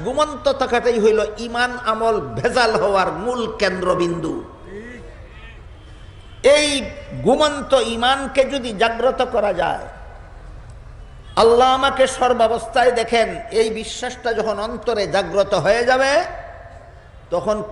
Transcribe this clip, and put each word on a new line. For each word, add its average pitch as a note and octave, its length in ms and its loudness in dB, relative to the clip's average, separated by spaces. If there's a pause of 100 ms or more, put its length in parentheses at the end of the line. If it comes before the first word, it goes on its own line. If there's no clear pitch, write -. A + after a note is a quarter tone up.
ঘুমন্ত C#4 500 0
থাকাটাই A#3 460 0
হইল G#3+ 260 4 (120)
ইমান A#3+ 480 -2
আমল A3 340 0
ভেজাল A3 560 0
হওয়ার F#3 360 2
মূল A3+ 480 -4
কেন্দ্রবিন্দু। F3+ 840 -2 (2000)
এই D4 240 6 (560)
ঘুমন্ত C#4+ 500 2
ইমানকে B3+ 720 2
যদি B3 300 -4
জাগ্রত A#3 580 0
করা G#3 220 0
যায়, E3+ 320 -2 (1500)
আল্লাহ A#3 320 6
আমাকে C4 400 4
সর্বাবস্থায় A#3+ 840 2
দেখেন, A3+ 440 2 (160)
এই A3 180 2
বিশ্বাসটা A3+ 640 -6
যখন G#3+ 260 -2
অন্তরে A3 480 -2
জাগ্রত F#3+ 460 0
হয়ে G3+ 320 4
যাবে, C4+ 380 4 (1080)
তখন G#3 420 -2